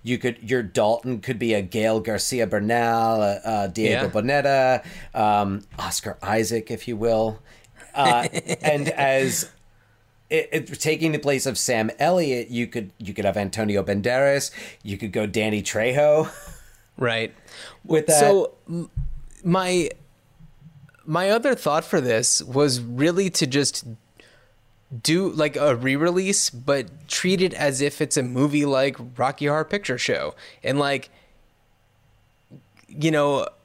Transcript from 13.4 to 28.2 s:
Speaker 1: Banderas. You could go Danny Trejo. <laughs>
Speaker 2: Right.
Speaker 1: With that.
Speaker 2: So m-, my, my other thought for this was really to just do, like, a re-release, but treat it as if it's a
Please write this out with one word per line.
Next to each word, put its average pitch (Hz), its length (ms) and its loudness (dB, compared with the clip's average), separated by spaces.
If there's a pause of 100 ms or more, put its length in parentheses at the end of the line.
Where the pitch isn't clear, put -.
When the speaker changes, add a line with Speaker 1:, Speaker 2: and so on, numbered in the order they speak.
Speaker 1:
Banderas. 123 680 0 (320)
You 98 160 -8
could 104 140 -8
go 107 160 -2
Danny 107 340 0
Trejo. 147 760 2
<laughs> - 40 -20 (580)
Speaker 2:
Right. 113 380 -2 (500)
Speaker 1:
With 151 220 2
that. 151 120 6
Speaker 2:
So 175 360 4 (120)
m-, 170 220 -8 (540)
my, 180 480 0 (1120)
my 175 240 0
other 233 260 4
thought 156 300 0
for 165 160 2
this 113 420 2
was 127 380 2
really 160 480 0
to 165 180 0
just 135 380 -2 (1160)
do, 175 260 2
like, 151 260 0
a 139 200 4
re-release, 170 760 0
but 127 580 -4
treat 185 320 0
it 180 140 2
as 139 280 0
if 143 200 -2
it's 151 160 0
a 135 60 2